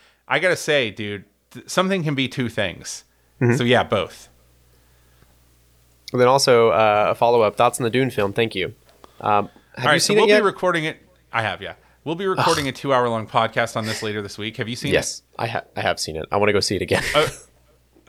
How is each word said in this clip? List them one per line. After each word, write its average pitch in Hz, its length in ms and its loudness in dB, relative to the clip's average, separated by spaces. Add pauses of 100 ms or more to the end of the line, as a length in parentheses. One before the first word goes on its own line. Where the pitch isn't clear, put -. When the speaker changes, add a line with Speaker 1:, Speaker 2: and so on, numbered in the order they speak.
(280)
Speaker 1:
I 139 120 0
gotta 175 160 2
say, 135 360 0
dude, 104 340 -10 (260)
th-, - 180 -18
something 185 340 0
can 147 120 -2
be 131 120 0
two 123 220 -4
things. - 560 -6 (360)
Speaker 2:
Mm-hmm. 117 140 4
Speaker 1:
So 117 80 -2
yeah, 120 200 4
both. - 460 -4 (1800)
Speaker 2:
And 123 100 0
then 123 60 8
also, 123 420 6
uh, 104 400 4
a 101 60 0
follow-up, 117 400 2
thoughts 120 240 2
on 127 40 -2
the 117 60 0
Dune 123 220 0
film. 101 220 -2
Thank 113 220 -2
you. 92 180 -4 (480)
Um, 104 280 2 (260)
have 123 100 -6
Speaker 1:
All - 20 -
right, 151 80 4
Speaker 2:
you - 40 0
Speaker 1:
so - 80 0
Speaker 2:
seen 208 100 2
Speaker 1:
we'll 220 80 6
Speaker 2:
it 208 40 4
yet? 208 100 6
Speaker 1:
be 208 60 2
recording 175 400 -2
it. 156 120 -8 (360)
I 113 80 0
have, 95 200 -4
yeah. 85 120 -12 (320)
We'll 151 100 -4
be 190 120 -6
recording 165 420 0
a - 20 -4
two-hour-long 120 560 -2
podcast 117 480 0
on 110 100 -4
this 107 160 -6
later 107 200 -4
this 101 160 -12
week. 107 200 -10
Have 110 120 -6
you 123 80 -8
seen 139 160 -2
Speaker 2:
Yes, - 260 -2
Speaker 1:
it? - 40 -20 (180)
Speaker 2:
I 113 60 -2
ha-, - 160 -6 (120)
I - 60 -6
have 90 180 0
seen 78 160 -8
it. 78 160 -6
I 98 60 0
wanna 104 160 4
go 101 80 2
see - 140 -2
it 90 60 -4
again. 90 280 0
<laughs> - 60 -4
Speaker 1:
Uh, 151 120 4 (800)